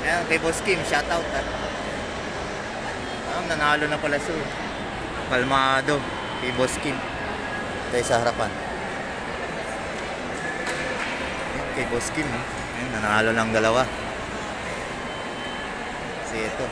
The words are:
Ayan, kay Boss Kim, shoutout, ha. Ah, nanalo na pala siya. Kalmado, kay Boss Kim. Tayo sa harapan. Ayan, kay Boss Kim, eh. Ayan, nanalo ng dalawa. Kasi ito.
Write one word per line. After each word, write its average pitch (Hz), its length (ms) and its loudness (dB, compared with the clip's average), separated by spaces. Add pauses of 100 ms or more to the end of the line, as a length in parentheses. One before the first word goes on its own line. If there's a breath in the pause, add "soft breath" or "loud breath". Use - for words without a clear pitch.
Ayan, 170 260 4
kay 160 80 6
Boss 165 240 2
Kim, 185 220 4
shoutout, 170 480 2
ha. 135 100 0 (1900)
Ah, 175 180 0
nanalo 151 380 6
na 151 100 2
pala 143 220 2
siya. 160 180 -2 (880)
Kalmado, 135 720 4 (480)
kay 127 100 0
Boss 127 240 4
Kim. 139 160 0 (960)
Tayo 123 140 4
sa 120 160 6
harapan. 117 320 2 (3000)
Ayan, - 180 -2
kay 120 140 -2
Boss 120 240 0
Kim, 147 160 -2
eh. 123 160 -2 (320)
Ayan, 123 120 -4 (120)
nanalo 107 320 6
ng 113 180 4
dalawa. 110 320 6 (2500)
Kasi 113 160 -4
ito. 110 320 0